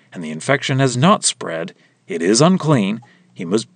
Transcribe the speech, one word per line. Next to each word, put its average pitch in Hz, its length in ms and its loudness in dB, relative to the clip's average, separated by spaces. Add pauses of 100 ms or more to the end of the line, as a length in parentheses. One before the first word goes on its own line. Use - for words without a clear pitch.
(120)
and - 100 -12
the - 80 -10
infection 135 480 -2
has 131 180 2
not 165 280 4
spread, 165 500 -6 (320)
it 82 160 -6
is 104 180 4
unclean, 143 600 2 (340)
he 98 100 -10
must 101 320 -2